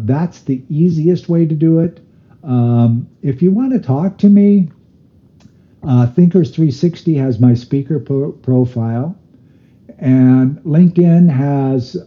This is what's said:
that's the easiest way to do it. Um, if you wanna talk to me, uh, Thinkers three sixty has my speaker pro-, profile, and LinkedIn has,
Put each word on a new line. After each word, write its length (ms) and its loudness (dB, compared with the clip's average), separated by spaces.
that's 380 -4
the 260 -6
easiest 580 -2
way 180 0
to 80 -4
do 260 0
it. 200 -4
Um, 600 0
if 200 -6
you 100 2
wanna 280 -2
talk 400 -4
to 100 2
me, 400 2
uh, 220 2
Thinkers 440 2
three 200 -2
sixty 440 -4
has 260 -4
my 120 4
speaker 460 -4
pro-, 320 -4
profile, 840 -4
and 600 2
LinkedIn 680 2
has, 760 -4